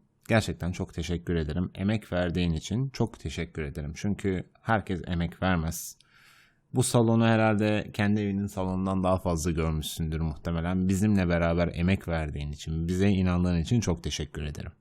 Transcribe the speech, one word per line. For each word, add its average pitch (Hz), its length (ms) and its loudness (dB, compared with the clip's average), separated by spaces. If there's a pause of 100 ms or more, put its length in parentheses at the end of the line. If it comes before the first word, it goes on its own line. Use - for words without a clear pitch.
(280)
Gerçekten 90 440 0
çok 87 220 -6
teşekkür 85 420 -2
ederim. 80 400 -2
Emek 104 360 -2
verdiğin 87 420 0
için 113 360 -2
çok - 300 -4
teşekkür 80 420 -8
ederim. 73 340 -6
Çünkü 95 540 -2 (120)
herkes 95 460 -2
emek 85 360 -2
vermez. 85 540 -2 (760)
Bu 123 100 2
salonu 113 420 4
herhalde 107 680 4
kendi 104 280 2
evinin 101 260 0
salonundan 95 560 -2
daha 92 140 4
fazla 87 340 0
görmüşsündür 80 680 -2
muhtemelen. 85 680 0
Bizimle 98 400 4
beraber 85 440 2
emek 92 340 0
verdiğin 73 440 -4
için, 80 360 -4
bize 92 220 2
inandığın 90 480 2
için 85 220 2
çok 90 240 -2
teşekkür 76 400 -6
ederim. - 380 -8